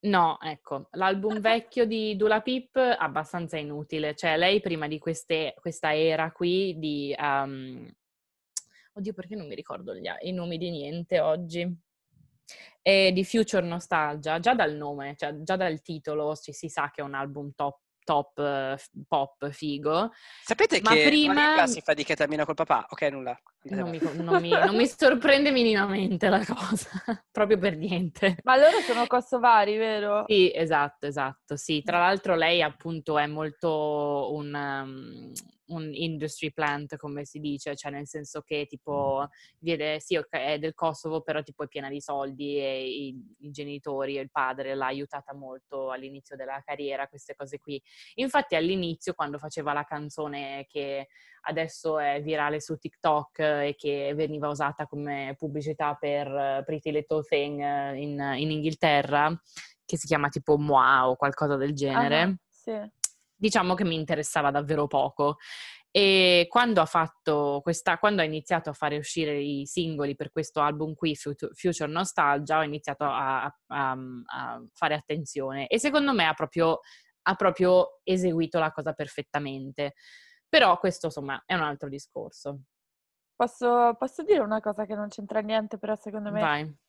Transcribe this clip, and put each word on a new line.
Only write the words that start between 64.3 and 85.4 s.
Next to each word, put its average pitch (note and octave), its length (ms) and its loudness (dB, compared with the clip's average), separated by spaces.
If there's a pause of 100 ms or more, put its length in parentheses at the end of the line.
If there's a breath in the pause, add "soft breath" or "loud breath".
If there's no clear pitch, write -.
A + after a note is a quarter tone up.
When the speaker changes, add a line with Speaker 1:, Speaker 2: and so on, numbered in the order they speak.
Speaker 1:
davvero D3 360 0
poco. C#3+ 500 0 (540 loud breath)
E F#3 580 6
quando A#3 320 4
ha D#3+ 40 6
fatto D3 800 0
questa, E3+ 340 0
quando G#3 240 2
ha D#3+ 40 4
iniziato D#3 440 -2
a D3 40 -8
fare D3 240 -2
uscire D3+ 420 -2
i C#3+ 260 -4
singoli D3 480 -4
per C#3 180 -8
questo - 300 -6
album D3+ 320 -2
qui, D#3 220 -2
Fut-, - 400 -8
Future E3 340 -2
Nostalgia, D#3 680 2
ho D#3 40 2
iniziato D3 420 -4
a, C3 400 0
a, C#3+ 100 -8 (120)
a, C3+ 240 -2 (340)
a B2 380 -10 (100)
fare D3+ 200 -2
attenzione C#3 760 -6
e A#3 120 2
secondo C#4+ 340 0
me F3 140 2
ha D#3 80 2
proprio, E3 460 0 (420 soft breath)
ha F#3+ 120 2
proprio F#3 680 4
eseguito F3 560 0
la D#3 120 0
cosa D#3 220 -6
perfettamente. C#3 1000 -8 (540 soft breath)
Però A#3 300 6
questo, - 300 -2
insomma, C#3 380 -8
è F#3 100 -2
un E3+ 80 2
altro D3 260 -6
discorso. C#3+ 680 -12 (760)
Speaker 2:
Posso, A#3+ 640 2
posso - 260 -6
dire F4+ 180 6
una G#3+ 180 0
cosa G#3+ 260 -4
che G#3 100 -8
non G#3 120 -8
c'entra G#3 320 -6